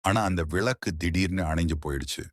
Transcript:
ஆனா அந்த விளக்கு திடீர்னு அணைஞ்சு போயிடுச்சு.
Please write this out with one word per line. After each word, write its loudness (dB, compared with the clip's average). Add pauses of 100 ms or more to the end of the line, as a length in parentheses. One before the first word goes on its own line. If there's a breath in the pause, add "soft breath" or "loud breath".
ஆனா 4
அந்த 2
விளக்கு 0
திடீர்னு 0
அணைஞ்சு 0
போயிடுச்சு. -4